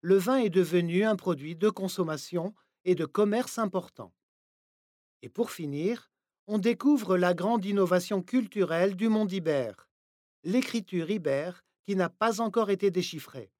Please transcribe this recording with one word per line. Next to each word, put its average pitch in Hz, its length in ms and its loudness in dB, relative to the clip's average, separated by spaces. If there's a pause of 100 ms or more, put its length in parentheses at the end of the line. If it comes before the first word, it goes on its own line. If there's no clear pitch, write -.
le 185 160 4
vin 226 200 2
est 226 120 2
devenu 175 540 2
un 220 120 2
produit 165 400 -4
de 196 140 2
consommation 175 840 -4 (320)
et 180 100 4
de 170 100 -2
commerce 214 540 -2
important. 180 540 -6 (1080)
Et - 80 -14
pour 233 220 -2
finir, 165 600 -4 (360)
on 208 100 -2
découvre 226 600 2
la 180 160 4
grande 190 320 0
innovation 190 580 0
culturelle 190 720 0
du 220 140 0
monde 214 220 0
ibère, 147 560 -4 (560)
l'écriture 185 680 -2
ibère 156 520 -2 (200)
qui 202 120 -4
n'a 180 140 0
pas 220 320 -2
encore 220 280 0
été 196 200 2
déchiffrée. 160 720 -6